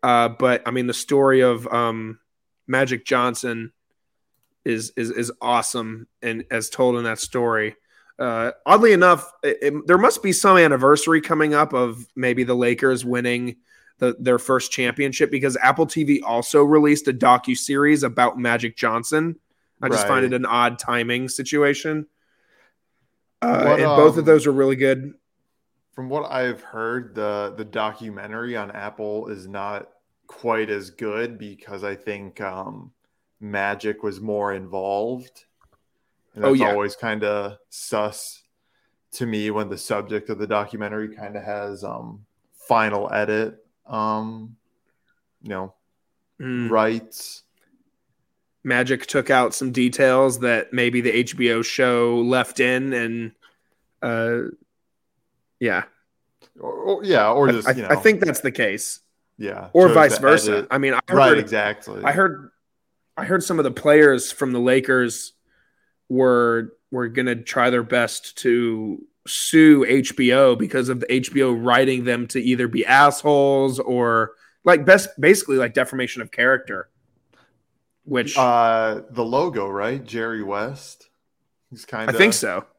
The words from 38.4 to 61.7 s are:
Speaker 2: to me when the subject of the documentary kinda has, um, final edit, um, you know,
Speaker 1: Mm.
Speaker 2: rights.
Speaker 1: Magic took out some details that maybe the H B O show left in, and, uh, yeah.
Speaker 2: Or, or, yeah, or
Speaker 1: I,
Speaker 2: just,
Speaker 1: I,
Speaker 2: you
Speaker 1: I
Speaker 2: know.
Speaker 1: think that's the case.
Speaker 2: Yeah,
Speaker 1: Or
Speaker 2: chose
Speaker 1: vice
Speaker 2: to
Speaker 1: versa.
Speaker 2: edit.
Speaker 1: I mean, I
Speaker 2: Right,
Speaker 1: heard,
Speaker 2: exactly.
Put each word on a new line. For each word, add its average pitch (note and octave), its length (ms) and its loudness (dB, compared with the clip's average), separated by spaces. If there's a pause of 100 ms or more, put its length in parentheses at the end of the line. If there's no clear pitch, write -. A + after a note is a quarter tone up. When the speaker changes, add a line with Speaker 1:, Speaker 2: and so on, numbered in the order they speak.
Speaker 2:
to B2+ 120 -8
me G#2+ 240 -4
when G#2 200 -4
the G2 100 -10
subject G#2 500 -6
of - 80 -8
the G#2 80 -6
documentary G#2 680 -6
kinda G#2 260 -14
has, G2+ 420 -10
um, A2 440 -14 (260)
final G#2+ 580 -2
edit, G#2+ 540 -4 (220)
um, A2 680 -8 (840)
you - 80 -18
know, F#2+ 240 -10 (680)
Speaker 1:
Mm. B2 300 -6
Speaker 2:
rights. A2+ 720 -2 (1200)
Speaker 1:
Magic B2+ 440 -2
took C3+ 240 -2
out B2 240 2
some C3 160 -6
details B2+ 680 2
that A#2 320 -2
maybe B2 280 0
the A#2+ 100 0
H B2 240 -2
B A#2+ 180 0
O A2+ 100 -2
show A#2+ 580 0
left B2 380 -2
in, B2+ 340 0
and, A#2 380 -6 (720)
uh, A#2 380 -4 (1160)
yeah. G2+ 260 -2 (720)
Speaker 2:
Or, - 120 -10
or, - 320 -4
yeah, A#2+ 280 2
or C#3 180 4
Speaker 1:
I, - 20 4
Speaker 2:
just, A2+ 160 0
Speaker 1:
I, C3 40 2
Speaker 2:
you B2+ 140 -2
Speaker 1:
I F#2 100 2
Speaker 2:
know. - 40 -4
Speaker 1:
think G#3 200 4
that's E3 220 -2
the C3 100 -4
case. G#2+ 480 -4 (400)
Speaker 2:
Yeah, G2 340 -10
Speaker 1:
Or F3+ 140 8
Speaker 2:
chose - 80 6
Speaker 1:
vice C#3+ 220 6
Speaker 2:
to - 40 -2
Speaker 1:
versa. C3+ 300 4
Speaker 2:
edit. G2+ 180 -2
Speaker 1:
I B2+ 80 -2
mean, C3+ 160 0
I B2 60 0 (120)
Speaker 2:
Right, D#3+ 180 8
Speaker 1:
heard, D3 100 6
Speaker 2:
exactly. G#2 640 -4